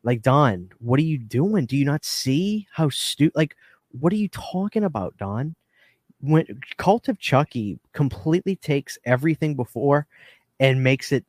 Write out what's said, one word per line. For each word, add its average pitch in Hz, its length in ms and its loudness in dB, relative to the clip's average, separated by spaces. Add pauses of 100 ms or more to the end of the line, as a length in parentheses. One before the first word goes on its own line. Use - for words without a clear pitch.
Like, 120 180 0
Don, 117 480 2 (100)
what 123 220 0
are - 20 0
you 156 140 -2
doing? 131 480 0
Do 131 100 -4
you 139 80 2
not 143 220 -2
see 190 640 -2
how 160 160 0
stu-, - 480 0
like, 151 220 -2 (340)
what 160 220 0
are 214 40 -2
you 208 120 -2
talking 202 560 -4
about, 107 320 -6
Don? 117 380 -6 (680)
When 156 240 2 (300)
Cult 214 320 0
of 233 100 -2
Chucky 120 640 0 (140)
completely 165 640 -2
takes - 480 -4
everything 147 500 0
before 139 500 0 (540)
and 131 240 4
makes 135 300 0
it 123 160 0